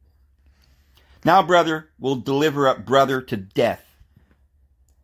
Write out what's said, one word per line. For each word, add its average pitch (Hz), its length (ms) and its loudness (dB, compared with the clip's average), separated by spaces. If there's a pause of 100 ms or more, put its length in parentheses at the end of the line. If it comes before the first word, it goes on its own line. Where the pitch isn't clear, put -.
(1200)
Now 180 180 4
brother 160 460 0 (100)
will 135 180 -4
deliver 139 520 0
up 117 160 -2
brother 131 380 2
to 123 140 -8
death. 98 460 -4 (1200)